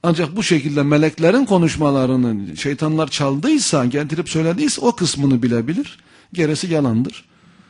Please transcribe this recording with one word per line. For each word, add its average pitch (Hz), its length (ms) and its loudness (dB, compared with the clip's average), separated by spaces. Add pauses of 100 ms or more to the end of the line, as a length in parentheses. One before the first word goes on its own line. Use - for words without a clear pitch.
Ancak 170 340 0
bu 220 60 -2
şekilde 147 400 0
meleklerin 156 600 2
konuşmalarını 131 1120 0
şeytanlar 156 520 -2
çaldıysa, 147 760 0
getirip 147 440 -2
söylediyse 170 520 0
o 240 160 0
kısmını 135 460 0
bilebilir. 127 560 -2 (340)
Gerisi 160 400 -2
yalandır. 131 520 0 (460)